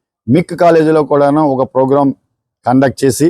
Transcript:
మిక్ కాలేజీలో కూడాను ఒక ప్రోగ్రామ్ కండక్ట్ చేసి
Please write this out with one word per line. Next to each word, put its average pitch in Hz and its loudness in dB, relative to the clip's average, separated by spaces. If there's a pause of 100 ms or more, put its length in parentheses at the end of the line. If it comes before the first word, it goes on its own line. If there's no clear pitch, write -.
(280)
మిక్ 170 -2
కాలేజీలో 160 2
కూడాను 143 0
ఒక 131 -2
ప్రోగ్రామ్ 135 0 (540)
కండక్ట్ 131 0
చేసి 139 0